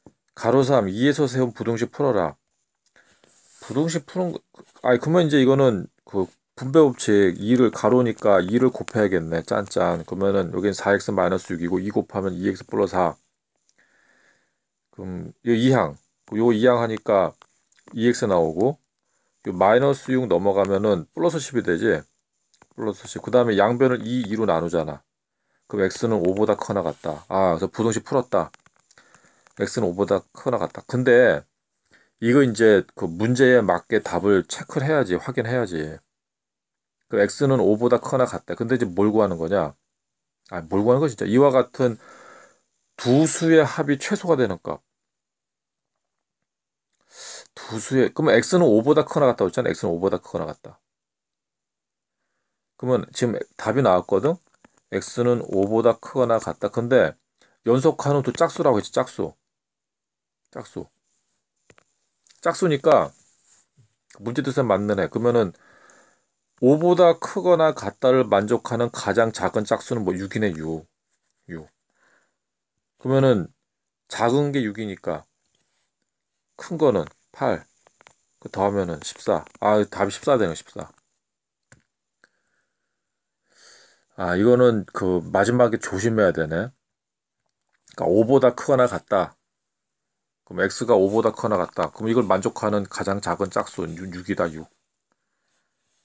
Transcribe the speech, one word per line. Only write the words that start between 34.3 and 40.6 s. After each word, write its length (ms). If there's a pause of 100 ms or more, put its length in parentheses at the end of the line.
체크를 420
해야지, 280
확인해야지. 800 (1120)
그 100
X는 400
오보다 400
크거나 260
같다. 300
근데 180
이제 120
뭘 260
구하는 260
거냐? 380 (760)
아, 120